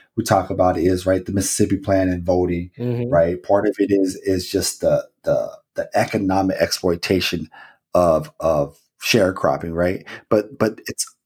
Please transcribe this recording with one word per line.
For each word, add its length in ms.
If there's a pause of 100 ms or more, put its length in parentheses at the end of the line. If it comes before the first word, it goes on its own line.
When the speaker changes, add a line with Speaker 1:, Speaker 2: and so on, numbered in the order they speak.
(160)
Speaker 1:
we 80
talk 260
about 260
is, 300
right, 180
the 80
Mississippi 460
Plan 320
and 160
voting, 540
Speaker 2:
Mm-hmm. 340
Speaker 1:
right? 300
Part 240
of 100
it 140
is, 240
is 340
just 320
the, 260 (140)
the, 340 (200)
the 180
economic 640
exploitation 920 (460)
of, 460
of 400 (200)
sharecropping, 720
right? 300 (260)
But, 280
but 300
it's 180 (200)